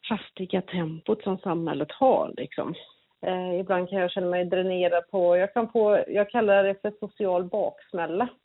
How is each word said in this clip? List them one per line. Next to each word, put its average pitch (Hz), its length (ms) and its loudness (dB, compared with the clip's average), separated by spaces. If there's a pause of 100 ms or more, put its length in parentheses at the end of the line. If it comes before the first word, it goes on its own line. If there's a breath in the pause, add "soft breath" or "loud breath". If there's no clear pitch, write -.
hastiga 185 540 -4
tempot 175 600 -4
som 190 160 -2
samhället 160 540 -4
har, - 440 2
liksom. - 380 -8 (520 loud breath)
Eh, 185 340 -2
ibland 185 280 -2
kan 196 100 -4
jag 180 120 0
känna 180 200 -2
mig 180 140 0
dränerad 180 680 0
på, 175 260 4
jag 190 180 0
kan 226 180 0
få, 208 360 4
jag 202 220 0
kallar 202 340 4
det 196 180 -2
för 208 180 -2
social 190 440 -2
baksmälla. 180 840 -4 (160)